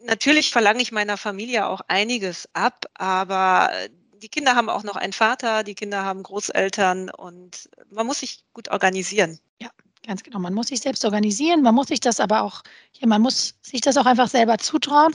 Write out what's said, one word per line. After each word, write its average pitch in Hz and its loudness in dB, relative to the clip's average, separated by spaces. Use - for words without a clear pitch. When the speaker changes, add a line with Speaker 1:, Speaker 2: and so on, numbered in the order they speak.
Speaker 1:
Natürlich 262 0
verlange 226 4
ich 233 -10
meiner 208 -4
Familie 208 -4
auch 190 -6
einiges 196 -4
ab, 202 -2
aber, 185 2
äh, 196 -6
die 220 -20
Kinder 269 2
haben 226 0
auch 208 -2
noch 208 -10
einen 196 -6
Vater, 220 0
die 202 -10
Kinder 202 -6
haben 190 -6
Großeltern 190 -2
und 180 -20
man 214 -6
muss 277 -4
sich - -12
gut - -16
organisieren. 185 0
Speaker 2:
Ja, 220 -14
ganz 196 -8
genau. - -12
Man 180 -4
muss 226 -2
sich 277 -6
selbst - -4
organisieren, 214 2
man 233 6
muss 262 2
sich 285 -2
das 233 0
aber 214 2
auch, - -8
ja, 247 -2
man 214 4
muss - -2
sich 240 -10
das 285 2
auch 240 4
einfach 247 4
selber 226 4
zutrauen 302 2